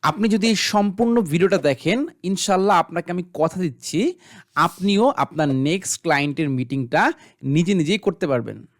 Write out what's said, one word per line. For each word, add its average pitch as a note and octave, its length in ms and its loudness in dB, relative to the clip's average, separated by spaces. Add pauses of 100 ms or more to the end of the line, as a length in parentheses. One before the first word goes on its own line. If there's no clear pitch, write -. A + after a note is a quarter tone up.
আপনি F3 280 0
যদি G#3+ 180 2
এই A3+ 80 2
সম্পূর্ণ G#3+ 640 0
ভিডিওটা F3 360 2
দেখেন, F3+ 500 0 (160)
ইনশাল্লাহ F#3+ 540 2
আপনাকে E3+ 340 -2
আমি F3+ 120 -4 (100)
কথা E3 280 -2
দিচ্ছি, F3+ 520 -2 (420)
আপনিও G3 520 2
আপনার D3+ 420 -2
নেক্সট C#3+ 520 -2
ক্লায়েন্টের D3 480 0
মিটিংটা C3+ 640 0 (320)
নিজে D#3 300 2
নিজেই F3 240 2
করতে F#3 300 -4
পারবেন। A2 380 -4 (140)